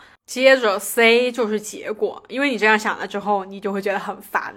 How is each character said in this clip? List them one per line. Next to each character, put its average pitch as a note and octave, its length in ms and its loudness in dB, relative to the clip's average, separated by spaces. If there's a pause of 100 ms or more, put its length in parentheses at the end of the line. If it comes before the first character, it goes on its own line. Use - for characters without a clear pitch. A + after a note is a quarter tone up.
(260)
接 C4+ 320 4
着 G#3 200 2
C A#3 540 2
就 A#3 160 -2
是 G#3+ 100 -2
结 - 360 -10
果， G#3+ 340 -6
因 B3 140 -6
为 C#4+ 80 0
你 A#3 80 -2
这 G3+ 80 0
样 G#3+ 120 6
想 G#3+ 200 -4
了 G3 100 -8
之 G3+ 100 -8
后， G3 280 -2
你 G3 160 -16
就 G3 100 -6
会 G3 100 -6
觉 G3 120 -2
得 G3 40 -2
很 G3 240 -10
烦、 - 360 -6